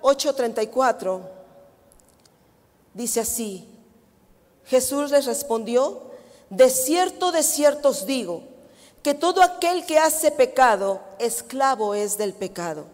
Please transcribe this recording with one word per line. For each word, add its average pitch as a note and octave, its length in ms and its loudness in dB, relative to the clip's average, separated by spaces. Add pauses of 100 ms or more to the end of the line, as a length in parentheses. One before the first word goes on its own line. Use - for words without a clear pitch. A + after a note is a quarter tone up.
ocho C#4 320 2
treinta A#3 300 -2
y G#3+ 40 -4
cuatro A3 600 -2 (1600)
dice A#3 260 -4
así, G#3+ 480 -6 (960)
Jesús C#4 460 0
les C#4+ 160 4
respondió, A#3 840 -2 (400)
"De B3+ 220 6
cierto, F4+ 600 0
de D#4+ 120 0
cierto C#4+ 460 2
os G3 180 -4
digo, G#3+ 340 -6 (600)
que C#4+ 100 0
todo F4+ 300 4
aquel F4 420 0
que D#4 140 4
hace D#4+ 320 2
pecado, A3+ 680 2 (200)
esclavo A#3 760 -2
es G#3 240 -4
del G3+ 160 -4
pecado. F3 600 -8